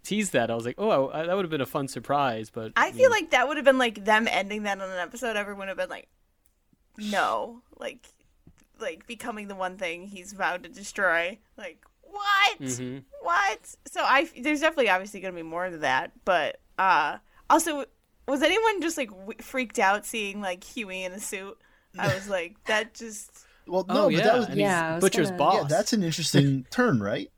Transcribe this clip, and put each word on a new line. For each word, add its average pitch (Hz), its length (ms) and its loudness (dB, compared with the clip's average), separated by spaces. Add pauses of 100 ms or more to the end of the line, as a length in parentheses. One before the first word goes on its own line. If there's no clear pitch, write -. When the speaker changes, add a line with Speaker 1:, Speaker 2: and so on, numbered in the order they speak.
Speaker 1:
teased 208 300 -2
that. 117 180 2
I 117 40 0
was 113 100 -4
like, 123 120 -4
"Oh, 135 300 2
I, 151 140 -4
I, 165 60 -4
that 180 80 0
would 196 100 0
have 165 60 -8
been 151 100 -2
a 127 40 0
fun 139 220 -4
surprise," 127 640 -2
but, 110 260 -10
Speaker 2:
I 294 120 4
Speaker 1:
I 381 40 -8
Speaker 2:
feel 494 120 4
Speaker 1:
mean 508 80 8
Speaker 2:
like 403 200 0
that 254 160 4
would 302 100 -2
have 285 80 -6
been, 269 120 10
like, 226 260 0
them 214 260 4
ending 196 340 -2
that 196 180 -4
on 190 80 -8
an 185 100 -8
episode. 226 380 -6
Everyone 202 220 -6
would 190 100 -10
have 185 80 -8
been 185 120 -4
like, 120 200 -14 (880)
"No," 208 640 -2 (160)
like, - 300 -12 (760)
like, 185 260 -10
becoming 214 400 -10
the 196 80 -12
one 185 220 -6
thing 175 300 -8
he's 196 260 -16
vowed 180 300 -2
to 175 60 -18
destroy. 185 680 -2 (200)
Like, 185 280 -16 (160)
what? 403 580 2
Speaker 1:
Mm-hmm. 127 400 -8 (220)
Speaker 2:
What? 403 380 0 (280)
So 359 160 -6
I, 262 260 2 (120)
there's 302 200 0
definitely 285 280 2
obviously 190 320 0
gonna 185 140 -8
be 170 80 -10
more 170 260 -6
to 170 100 -10
that. 143 320 0 (140)
But, 165 340 0 (180)
uh, 170 400 2 (320)
also, 311 360 2 (420)
was 262 140 0
anyone 392 400 2
just, 320 160 -4
like, 254 140 -4
w-, 190 300 -14
freaked 254 380 -6
out 208 260 2
seeing, 208 360 -8
like, 185 220 -8
Huey 185 400 -10
in 185 100 -8
a 196 60 -14
suit? 196 380 -10 (400)
I 202 160 -2
was 196 160 -8
Speaker 3:
<laughs> - 0 -
Speaker 2:
like, 175 260 -4 (100)
that 220 280 -2
just - 520 -16 (220)
Speaker 3:
Well, 185 220 0
Speaker 1:
Oh, - 40 0
Speaker 3:
no, 208 120 4
but 160 80 6
Speaker 1:
yeah, 175 100 4
Speaker 3:
that 220 140 6
was 233 80 2
Speaker 1:
and 180 100 -6
he's - 60 2
Speaker 4:
Yeah, 165 300 2
I 160 40 -2
was 170 80 -2
Speaker 1:
Butcher's 156 240 4
Speaker 4:
gonna 113 100 -4
Speaker 1:
boss. 151 180 6
Speaker 3:
yeah, 202 120 2
that's 165 260 2
an 214 100 2
interesting 139 640 2
<laughs> - 40 -20
turn, 196 300 2
right? 117 360 -2